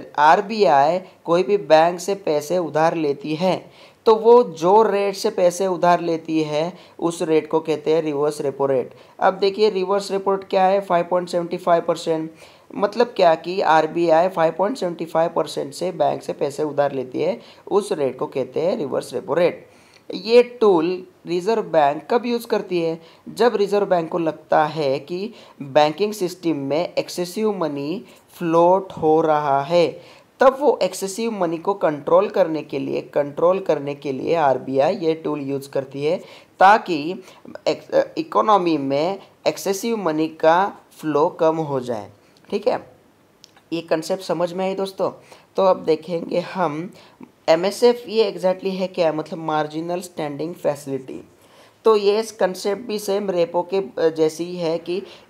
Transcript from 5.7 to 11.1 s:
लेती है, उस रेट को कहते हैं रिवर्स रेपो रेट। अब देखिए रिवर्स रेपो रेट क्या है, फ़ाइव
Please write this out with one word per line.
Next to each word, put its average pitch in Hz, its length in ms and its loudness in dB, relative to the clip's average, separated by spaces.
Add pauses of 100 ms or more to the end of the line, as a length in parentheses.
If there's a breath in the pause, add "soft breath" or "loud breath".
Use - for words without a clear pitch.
लेती 165 420 -2
है, 156 340 -4 (220 loud breath)
उस 170 240 -4
रेट 156 260 2
को 160 120 0
कहते 156 340 -2
हैं 160 80 0
रिवर्स 151 380 -2
रेपो 139 260 -2
रेट। 135 280 -2 (260 loud breath)
अब 185 140 4
देखिए 196 360 2
रिवर्स 190 400 -2
रेपो 196 220 -2
रेट 196 120 -4
क्या 190 200 2
है, 196 160 2
फ़ाइव 175 300 0